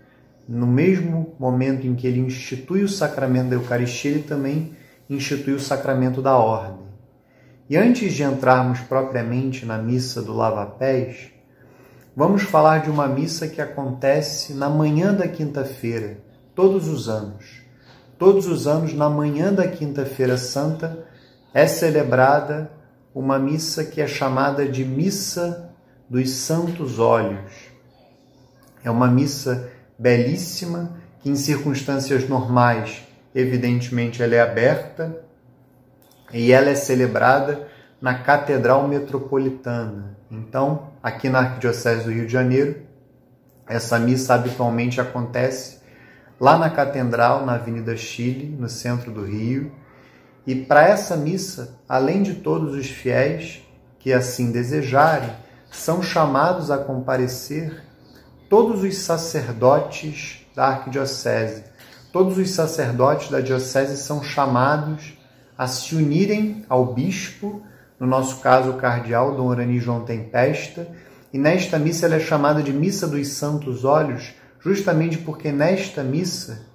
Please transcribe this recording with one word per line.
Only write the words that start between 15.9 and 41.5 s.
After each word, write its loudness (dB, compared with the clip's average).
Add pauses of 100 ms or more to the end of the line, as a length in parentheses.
todos 4
os -4
anos. -8 (560)
Todos 6
os 0
anos, 0
na 2
manhã 0
da 2
Quinta-feira -2
Santa, -6 (480)
é 6
celebrada 2 (420)
uma 0
missa -2
que -6
é 0
chamada 0
de -2
Missa -4 (340)
dos 0
Santos -4
Óleos. 2 (1300)
É -2
uma 4
missa 0 (300)
belíssima, 0 (240)
que -4
em 2
circunstâncias 0
normais, 2 (320)
evidentemente, 0
ela 4
é 8
aberta, 0 (1120)
e 4
ela 8
é 2
celebrada 2 (340)
na -2
Catedral 4
Metropolitana. -4 (140)
Então, -4 (100)
aqui -4
na 4
Arquidiocese 0